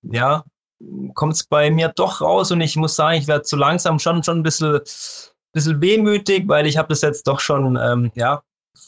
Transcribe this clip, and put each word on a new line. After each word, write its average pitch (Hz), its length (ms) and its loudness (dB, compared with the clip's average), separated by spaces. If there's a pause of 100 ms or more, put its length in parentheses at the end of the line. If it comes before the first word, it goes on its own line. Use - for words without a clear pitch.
ja, 131 420 0 (680)
kommt's 156 300 -2
bei 147 260 2
mir 160 180 2
doch 185 320 -2
raus 185 300 2
und 170 100 0
ich 156 160 -2
muss 156 200 -2
sagen, 160 220 2
ich 143 80 -4
werd 147 200 0
so - 100 -4
langsam 156 420 2
schon, 165 240 0
schon 170 160 0
ein 165 40 0
bisschen, 151 380 0 (720)
bisschen 151 280 0
wehmütig, 202 680 2
weil 151 180 2
ich 151 120 0
hab 156 100 0
das 151 140 -2
jetzt 147 240 -2
doch - 140 0
schon, 135 360 0
ähm, 120 380 0
ja, 131 280 -2 (460)